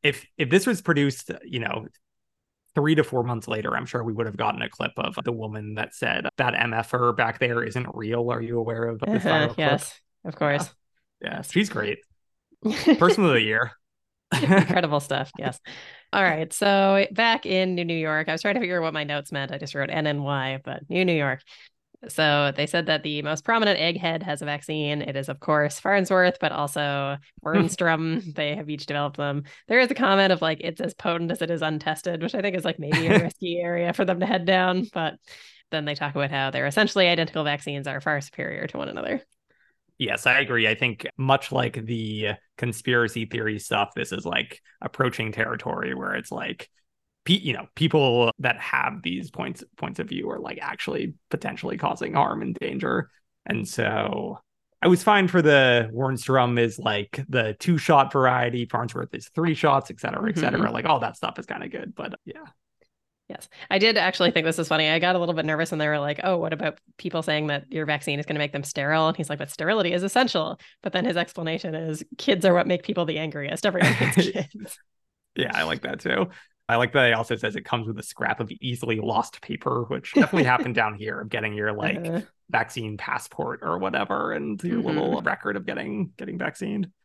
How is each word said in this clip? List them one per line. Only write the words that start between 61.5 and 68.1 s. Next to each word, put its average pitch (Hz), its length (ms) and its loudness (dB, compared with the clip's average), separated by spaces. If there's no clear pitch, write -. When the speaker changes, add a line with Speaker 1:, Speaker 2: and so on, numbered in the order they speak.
Speaker 1:
good, - 280 -10
but - 180 -10
yeah. 311 200 -16
Speaker 2:
Yes. - 180 -14
I 190 60 4
did 220 220 6
actually 180 320 4
think 160 160 2
this 160 100 0
was 165 120 -2
funny. 156 200 4
I 160 100 4
got 180 160 4
a 180 40 4
little 170 160 0
bit 160 100 0
nervous 156 260 0
when 165 60 -4
they 151 100 0
were 151 120 2
like, 147 260 -2
"Oh, 185 140 2
what 165 160 -2
about 151 260 -4
people 165 240 -4
saying 151 280 0
that 143 220 -4
your 156 140 -4
vaccine 147 340 -2